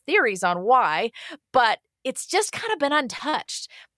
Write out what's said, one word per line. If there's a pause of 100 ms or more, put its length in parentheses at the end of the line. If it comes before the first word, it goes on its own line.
theories
on
why, (420)
but (240)
it's
just
kind
of
been
untouched. (280)